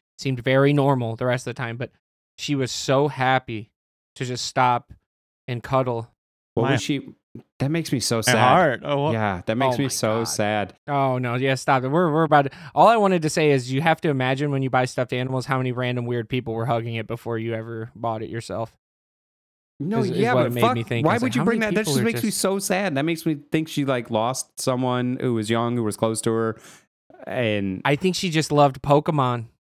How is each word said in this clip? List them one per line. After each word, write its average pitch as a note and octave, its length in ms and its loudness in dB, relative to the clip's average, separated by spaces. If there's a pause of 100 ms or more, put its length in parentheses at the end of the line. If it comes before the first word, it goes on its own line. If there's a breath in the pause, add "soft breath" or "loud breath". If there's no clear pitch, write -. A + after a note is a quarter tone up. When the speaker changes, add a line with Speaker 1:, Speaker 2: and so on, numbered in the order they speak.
(200)
Speaker 1:
seemed C3 220 -4
very C3+ 320 4
normal C3+ 420 2
the B2 100 -4
rest B2 220 -2
of A#2+ 80 -8
the - 60 -10
time, A#2 160 -6
but A#2+ 140 -10 (460)
she - 160 -4
was C3 180 0
so C#3+ 360 2
happy B2+ 640 -2 (440)
to C3 100 -6
just B2 200 -6
stop B2 480 0 (540)
and A#2+ 160 -6
cuddle. B2+ 480 -2 (440)
Speaker 2:
What A2+ 80 2
Speaker 3:
My C3+ 100 2
Speaker 2:
was A#2+ 80 0
she? - 320 -6 (460)
That C3+ 120 0
makes E3 220 -2
me C3 80 0
so A#2 160 0
Speaker 3:
My A2 60 0
Speaker 2:
sad. A#2+ 140 4
Speaker 3:
heart. C3 460 4
Oh, C#3+ 200 -2
what? D3+ 100 0
Speaker 2:
Yeah, G#2 320 -2
that A2+ 100 -2
makes B2+ 200 0
Speaker 1:
Oh - 20 -2
Speaker 2:
me C3+ 80 0
Speaker 1:
my B2+ 40 -4
Speaker 2:
so A2 300 -2
Speaker 1:
God. A#2 60 -2
Speaker 2:
sad. G#2 480 -2 (140)
Speaker 1:
Oh, C3+ 320 0
no. B2 160 -4
Yeah, C3+ 200 0
stop C3 280 0
it. C3 60 -4
We're, E3 220 2
we're D#3 120 2
about D3+ 220 6
to, C3+ 60 -4 (240 loud breath)
all E3 120 8
I A3+ 100 6
wanted F#3+ 240 4
to D#3 80 -2
say D#3 220 4
is C3 200 2
you C3+ 100 0
have E3 200 2
to E3+ 80 0
imagine C3+ 420 0
when C3+ 100 0
you C3 80 -2
buy B2+ 160 2
stuffed B2+ 280 -4
animals B2+ 320 -4
how C3+ 120 -2
many B2+ 140 -2
random B2 340 -4
weird A#2+ 220 -4
people A#2+ 260 -4
were A2+ 120 -4
hugging A#2 300 -2
it A2+ 120 -6
before A#2 300 -6
you A2+ 160 -4
ever A2+ 420 -8
bought A2+ 280 -4
it E2 60 -10
yourself. A2 460 -8 (1040)
Speaker 2:
No, F#3+ 200 -2
Speaker 1:
Is, F#3 120 0
is - 60 -2
Speaker 2:
yeah, - 160 2
Speaker 1:
what - 80 4
Speaker 2:
but - 60 2
Speaker 1:
it A#2+ 80 -4
made - 60 0
Speaker 2:
fuck, B3 140 4
Speaker 1:
me A#2 80 -2
think. A#2 220 -2
Speaker 2:
why E3+ 80 4
Speaker 1:
I - 20 2
was A#3+ 80 -2
Speaker 2:
would B3+ 60 -2
Speaker 1:
like, - 60 -6
Speaker 2:
you C#3 60 0
Speaker 1:
"How E3 40 0
Speaker 2:
bring A3+ 140 2
Speaker 1:
many G#3+ 100 0
Speaker 2:
that? F#3 60 -2
That G#3 80 2
Speaker 1:
people D#3+ 100 -2
Speaker 2:
just C3+ 80 2
Speaker 1:
are G#3+ 40 2
Speaker 2:
makes A3+ 180 -2
me A3 60 0
Speaker 1:
just" - 120 -4
Speaker 2:
so G3 180 0
sad. F#3+ 360 -2
That C#3 100 0
makes E3 200 -4
me D#3 120 0 (140)
think D#3+ 180 0
she, C#3+ 160 -2
like, B2+ 260 -2
lost A#2 480 -2
someone B2 640 0
who B2 140 0
was G#2+ 140 -2
young, A#2 280 0
who A#2 60 0
was G#2+ 120 -2
close A2+ 260 0
to A#2 120 0
her, A2+ 240 -2 (680 loud breath)
and G#2 580 -2
Speaker 1:
I C#3 100 4
think F#3 200 -2
she F#3+ 140 -4
just D#3 220 -2
loved C#3+ 300 4
Pokemon C#3+ 640 2 (160)